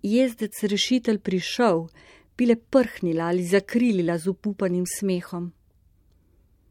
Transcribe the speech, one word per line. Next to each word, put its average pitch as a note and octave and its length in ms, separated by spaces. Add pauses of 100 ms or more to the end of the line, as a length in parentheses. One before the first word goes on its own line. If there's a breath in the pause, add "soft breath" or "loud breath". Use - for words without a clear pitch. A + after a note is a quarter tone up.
jezdec A3+ 540 (100)
rešitelj A3 560
prišel, F#3 640 (520 soft breath)
bi B3 80
le A#3 100
prhnila F3+ 760
ali F3+ 160
zakrilila G3 680
z E3 120
opupanim F#3 560
smehom. F3+ 680 (1200)